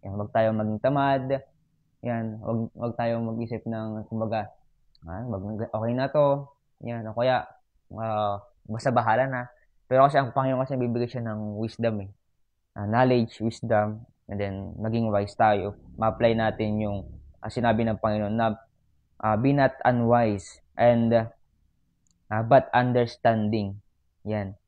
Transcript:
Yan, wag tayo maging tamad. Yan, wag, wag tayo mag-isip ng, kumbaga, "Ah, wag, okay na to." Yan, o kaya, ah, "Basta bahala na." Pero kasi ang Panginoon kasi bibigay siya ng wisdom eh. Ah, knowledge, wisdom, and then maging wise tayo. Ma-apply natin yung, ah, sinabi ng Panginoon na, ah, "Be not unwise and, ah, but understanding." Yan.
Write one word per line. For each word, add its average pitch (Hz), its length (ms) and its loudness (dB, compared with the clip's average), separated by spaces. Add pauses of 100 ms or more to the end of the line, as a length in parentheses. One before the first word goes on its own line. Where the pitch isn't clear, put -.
Yan, 101 160 -10
wag 104 160 -8
tayo 110 240 2
maging 107 240 -2
tamad. 139 640 0 (600)
Yan, 113 360 -4
wag, 113 200 -2 (160)
wag 117 240 -6
tayo 117 240 0
mag-isip 113 400 -6
ng, 110 480 -6
kumbaga, 110 400 -4 (560)
"Ah, 92 160 -8
wag, 107 480 -6
okay 113 240 -2
na 131 160 -2
to." 143 340 2 (380)
Yan, 117 240 -8
o 110 80 -10
kaya, 123 320 0 (480)
ah, 107 480 -2 (240)
"Basta 120 240 -2
bahala 117 320 4
na." 127 180 -4 (460)
Pero 131 160 6
kasi 143 160 4
ang 127 120 -2
Panginoon 131 320 0
kasi 135 120 -6
bibigay 120 320 -2
siya 120 240 -6
ng 107 280 -6
wisdom 110 440 -4
eh. 98 80 -16 (600)
Ah, 104 160 -4
knowledge, 123 480 2
wisdom, 110 640 -2 (240)
and 101 100 -8
then 98 460 -6
maging 113 260 -2
wise 101 300 0
tayo. 101 400 2 (180)
Ma-apply 113 380 2
natin 110 480 -2
yung, 101 240 -6 (340)
ah, 107 80 -10
sinabi 117 400 0
ng 107 140 -4
Panginoon 107 340 0
na, 113 220 0 (680)
ah, 107 160 2
"Be 135 160 4
not 135 160 4 (160)
unwise 117 720 2 (160)
and, 117 320 6 (1200)
ah, 107 160 -2
but 127 320 6
understanding." 113 1040 0 (480)
Yan. 104 400 -6